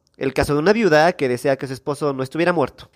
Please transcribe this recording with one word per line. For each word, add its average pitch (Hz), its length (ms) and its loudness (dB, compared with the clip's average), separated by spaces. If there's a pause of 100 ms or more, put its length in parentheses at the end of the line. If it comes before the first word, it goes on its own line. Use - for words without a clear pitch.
(180)
el 135 180 -4
caso 147 180 0
de 147 60 2
una 180 140 4
viuda 175 400 4
que 139 140 -4
desea 135 300 -2
que 147 80 -10
su 131 80 -8
esposo 143 400 -4
no 131 80 -6
estuviera 165 320 -2
muerto. - 420 -4